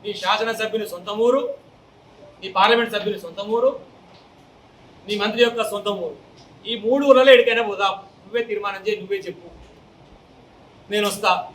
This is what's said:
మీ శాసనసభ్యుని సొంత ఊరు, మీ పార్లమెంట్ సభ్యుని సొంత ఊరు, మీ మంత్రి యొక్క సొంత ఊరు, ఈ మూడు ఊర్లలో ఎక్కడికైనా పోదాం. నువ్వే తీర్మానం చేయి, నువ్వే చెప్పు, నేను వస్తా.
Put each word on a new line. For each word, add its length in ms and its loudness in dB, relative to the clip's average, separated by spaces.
మీ 100 -8
శాసనసభ్యుని 760 -2
సొంత 220 -12
ఊరు, 440 2
మీ 60 -12
పార్లమెంట్ 440 2
సభ్యుని 280 -4
సొంత 200 -14
ఊరు, 400 0
మీ 80 -2
మంత్రి 260 -2
యొక్క 280 -2
సొంత 180 -6
ఊరు, 280 -6
ఈ 120 -6
మూడు 280 0
ఊర్లలో 260 8
ఎక్కడికైనా 360 6
పోదాం. 260 -2
నువ్వే 200 -6
తీర్మానం 460 -6
చేయి, 100 -4
నువ్వే 180 -8
చెప్పు, 320 -12
నేను 140 0
వస్తా. 240 0